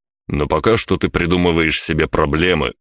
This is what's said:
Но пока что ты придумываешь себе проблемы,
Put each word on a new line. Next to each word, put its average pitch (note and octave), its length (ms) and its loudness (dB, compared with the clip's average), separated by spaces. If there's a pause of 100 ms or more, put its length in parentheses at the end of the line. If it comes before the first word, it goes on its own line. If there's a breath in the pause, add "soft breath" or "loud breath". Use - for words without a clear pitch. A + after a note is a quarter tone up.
(280)
Но C#2+ 200 -2
пока D#2+ 300 2
что F#2+ 200 -2
ты F#2 120 -2
придумываешь E2+ 720 0
себе D#2 260 0
проблемы, D#2 720 0